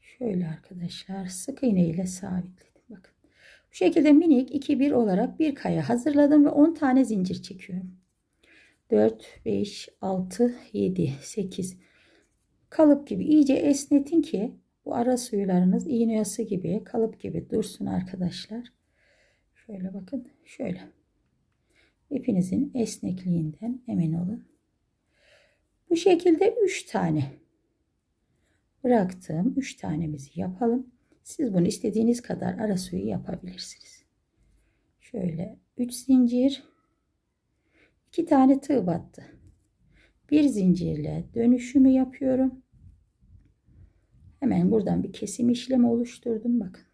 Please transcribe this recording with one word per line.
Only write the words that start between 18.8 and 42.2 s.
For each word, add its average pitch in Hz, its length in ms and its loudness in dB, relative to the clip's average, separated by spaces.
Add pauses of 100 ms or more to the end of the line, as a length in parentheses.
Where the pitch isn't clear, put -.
Şöyle 190 400 -12
bakın, 202 340 -10 (160)
şöyle. - 360 -8 (1300)
İpinizin 208 640 -2
esnekliğinden 185 1120 -4
emin 175 240 -2
olun. 180 360 -6 (1400)
Bu 339 60 2
şekilde 359 680 4
üç - 200 -2
tane 160 480 -2 (1500)
bıraktım. 196 720 0
Üç 269 200 -6
tanemizi 156 640 -8
yapalım. 233 460 -2 (360)
Siz 240 320 -6
bunu 175 120 2
istediğiniz 226 560 0
kadar - 360 -6
ara 214 180 -2
suyu 185 300 -6
yapabilirsiniz. - 960 -12 (960)
Şöyle 185 580 -8 (180)
üç 240 180 -6
zincir. 254 720 2 (1400)
İki - 180 -4
tane 269 340 4
tığ 240 260 -2
battı. - 380 -6 (1040)
Bir 302 120 4
zincirle 170 840 0 (100)
dönüşümü 247 560 4
yapıyorum. 262 720 0 (1800)